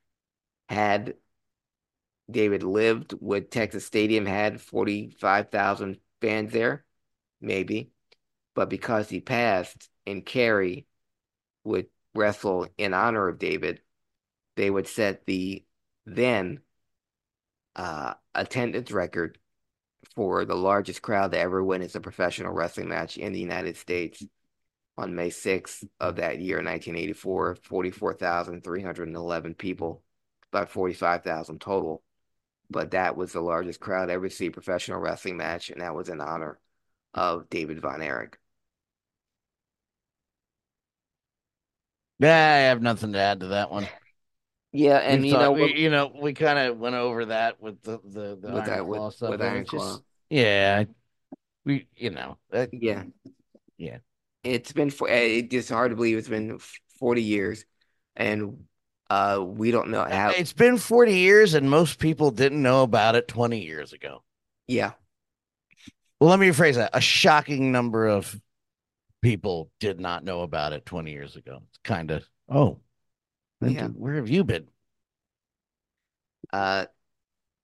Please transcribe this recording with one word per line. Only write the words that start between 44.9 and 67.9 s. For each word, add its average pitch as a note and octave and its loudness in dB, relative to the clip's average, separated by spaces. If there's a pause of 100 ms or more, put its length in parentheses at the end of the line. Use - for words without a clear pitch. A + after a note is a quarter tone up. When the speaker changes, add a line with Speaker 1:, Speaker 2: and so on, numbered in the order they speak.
Speaker 1:
and C3+ 2
Speaker 2:
We've C#3 2
Speaker 1:
you - 6
Speaker 2:
talked, C3 6
Speaker 1:
know C#3+ 6
Speaker 2:
we, D3 2
Speaker 1:
what D3 2
Speaker 2:
you D#3 2
know, C#3+ 2 (100)
we D3 -2
kinda C#3+ 2
went A#2+ -4
over A#2+ -2
that A2 -2
with G#2 -14
the, A2+ -8
the, G2+ -12
the G#2+ -10
Speaker 1:
With A2 -2
Speaker 2:
Iron - -6
Speaker 1:
that, G2 -4
with, G#2 -6
Speaker 2:
Claw G#2+ -8
stuff, A2 -8
Speaker 1:
with G#2 -4
Speaker 2:
but G#2 -2
Speaker 1:
Iron G2+ -4
Speaker 2:
it's G2 -12
just D3+ -6
Speaker 1:
Claw. F#2+ -8 (320)
Speaker 2:
yeah, G2+ 4 (800)
we, C#3 -2
you A2+ -6
know, C2+ -12 (140)
that A#2+ -2
Speaker 1:
Yeah. A2 -4 (720)
Speaker 2:
yeah. - -12 (460)
Speaker 1:
It's B2 -4
been D3 0
fo-, - -6
eh, A#2 4
it's A#2+ -2
hard B2 2
to A2+ -4
believe A2+ 2
it's A2 -8
been A2 -4
f-, - -20 (200)
forty A#2+ 2
years, G#2 -2 (500)
and, G#2+ -4 (440)
uh, G2 2
we A2 0
don't A#2 0
know G#2+ -2
Speaker 2:
Uh, - -2
Speaker 1:
how G2+ 2
Speaker 2:
it's F3+ -2
been B3 8
forty A3+ 6
years, F#3+ 8
and C#3 4
most D3+ 6
people D3+ 2
didn't C3+ 2
know C3 6
about A2+ 6
it A#2+ 2
twenty A#2 0
years D#2 -10
ago. C#2 -14 (440)
Speaker 1:
Yeah. G#2+ 0 (1300)
Speaker 2:
Well, D#3 8
let F#3 8
me G3 6
rephrase D#3 6
that. A#2 0
A B2+ 2
shocking C#3+ 4
number A#2 2